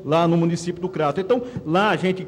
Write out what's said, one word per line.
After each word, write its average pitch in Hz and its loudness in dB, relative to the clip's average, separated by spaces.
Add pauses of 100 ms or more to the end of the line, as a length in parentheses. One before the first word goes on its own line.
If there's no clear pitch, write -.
lá 165 2
no 170 4
município 170 0
do 185 -4
Crato. 156 -2
Então, 196 0 (240)
lá 190 2
a 175 2
gente 185 -2